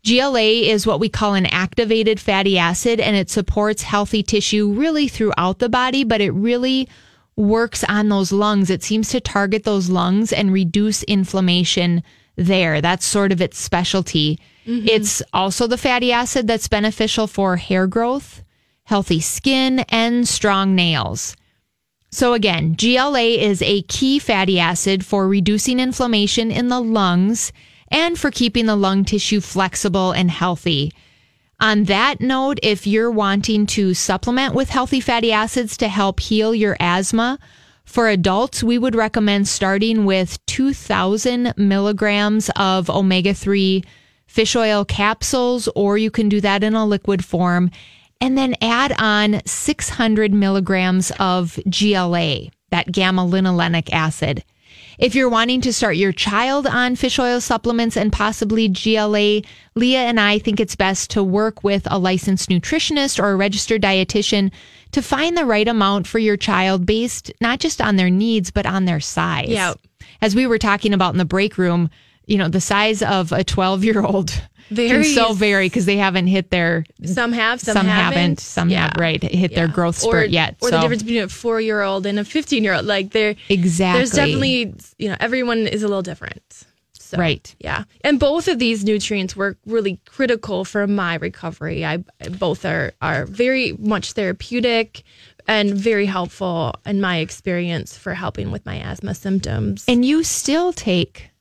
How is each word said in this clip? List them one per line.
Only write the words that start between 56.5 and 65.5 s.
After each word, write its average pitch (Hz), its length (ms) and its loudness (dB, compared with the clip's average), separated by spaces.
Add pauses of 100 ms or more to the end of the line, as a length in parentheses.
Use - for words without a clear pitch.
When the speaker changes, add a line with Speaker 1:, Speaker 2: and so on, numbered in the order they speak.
Speaker 1:
on 247 300 0
fish 254 220 0
oil 247 240 0
supplements 233 560 0
and 208 140 2
possibly 220 560 0
G 214 280 0
L 208 200 0
A, 208 260 2 (320)
Leah 254 260 2
and 240 180 0
I 208 200 4
think 208 200 -2
it's 214 160 -2
best 190 360 -2
to 208 120 0
work 208 400 0
with 202 280 0
a 196 80 0
licensed 185 500 0
nutritionist 277 760 0
or 202 80 2
a 196 60 2
registered 202 460 0
dietitian 196 680 2 (420)
to 277 100 0
find 320 340 0
the 330 80 2
right 214 240 2